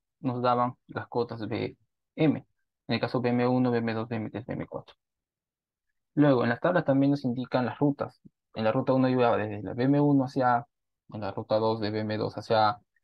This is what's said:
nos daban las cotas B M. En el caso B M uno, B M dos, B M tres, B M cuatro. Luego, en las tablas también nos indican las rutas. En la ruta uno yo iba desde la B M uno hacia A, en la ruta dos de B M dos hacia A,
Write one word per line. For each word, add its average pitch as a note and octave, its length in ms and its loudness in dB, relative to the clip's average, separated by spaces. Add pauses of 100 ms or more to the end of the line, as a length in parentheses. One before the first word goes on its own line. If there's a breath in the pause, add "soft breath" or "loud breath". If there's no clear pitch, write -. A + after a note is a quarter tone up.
(200)
nos B2 200 -4
daban B2 340 2 (120)
las - 220 -10
cotas A#2 400 -6
B G#2+ 280 -6 (380)
M. D3+ 320 0 (400)
En A#2+ 80 -2
el A2+ 60 -2
caso A#2+ 200 -2
B A#2+ 100 0
M B2 160 2
uno, B2+ 240 2
B A#2 80 0
M A2+ 140 -2
dos, A2 160 -6
B A#2 80 -6
M G#2+ 140 -6
tres, G2+ 160 -10
B F2+ 80 -8
M F2+ 120 -8
cuatro. - 280 -14 (1200)
Luego, C#3 300 4
en A#2 60 2
las A#2 100 -2
tablas E3+ 240 0
también C#3 260 2
nos C#3+ 140 -2
indican B2 420 -2
las - 120 -6
rutas. - 420 -2 (340)
En A2 100 -4
la A2 80 4
ruta C3 200 0
uno C3 160 4
yo B2+ 100 2
iba A#2 180 4
desde G#2 260 -4
la F#2 120 -8
B A#2+ 100 -2
M C#3+ 160 4
uno C#3+ 240 4
hacia B2 320 0
A, B2+ 120 -4 (440)
en G#2+ 80 -10
la G2 120 -6
ruta G#2+ 260 -2
dos A2 220 0
de G#2 100 -2
B G#2+ 100 -4
M G#2+ 160 -4
dos G#2 200 -4
hacia G#2+ 320 2
A, - 120 -4 (240)